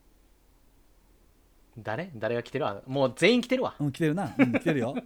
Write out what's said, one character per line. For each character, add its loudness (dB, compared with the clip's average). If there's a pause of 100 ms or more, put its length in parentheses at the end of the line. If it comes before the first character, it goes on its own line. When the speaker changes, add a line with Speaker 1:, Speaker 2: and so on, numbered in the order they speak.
(1800)
Speaker 1:
誰？ -6
誰 -2
が -2
着 -14
て -2
る 0
わ？ -4
も 2
う 0
全 4
員 2
着 -6
て 0
る 0
わ。 -4
Speaker 2:
う 0
ん、 0
着 -8
て 2
る 2
な。 -4
う 8
ん、 2
着 2
て 0
る 2
よ。 -2 (100)